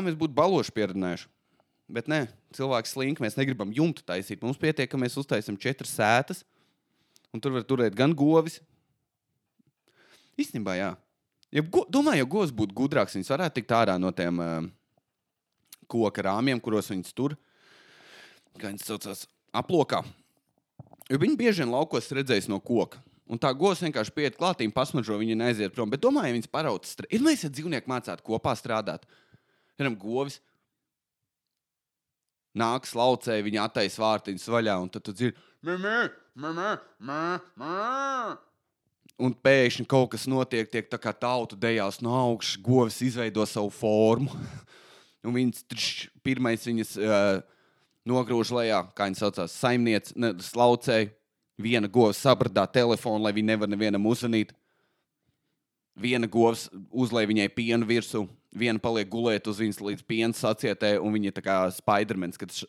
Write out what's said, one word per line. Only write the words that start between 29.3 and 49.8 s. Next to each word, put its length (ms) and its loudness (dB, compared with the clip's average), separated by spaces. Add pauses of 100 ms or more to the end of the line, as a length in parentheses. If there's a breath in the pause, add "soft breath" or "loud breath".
Piemēram, 240 -2
govis 380 -4 (2250)
nāk 320 -2
slaucē, 560 0
viņa 220 -2
attaisa 340 -2
vārtiņus 520 -2
vaļā, 280 2
un 120 -6
tad 120 -12
tu 80 -8
dzirdi, 240 -2 (280 soft breath)
"Mē, 120 -4
mē, 180 -2 (380)
mē, 240 -8
mē, 140 -4 (300)
mē, 200 -6 (400)
mē." 160 -6 (1400)
Un 160 0
pēkšņi 520 4
kaut 260 4
kas 140 -8
notiek, 400 0
tiek 200 -4
tā 80 -6
kā 160 -4
tautu 460 -2
dejās 420 0
no 160 0
augšas, 480 0
govis 400 6
izveido 400 0
savu 280 -2
formu. 580 4 (480 loud breath)
<laughs> 460 -20
Un 120 -2
viņas 320 0
trš-, 380 -6 (180)
pirmais 400 0
viņas, 320 -2
ā, 220 4 (920 soft breath)
nogrūž 480 0
lejā, 240 2 (160)
kā 100 0
viņa 140 -4
saucās, 400 -2
saimniec-, 560 2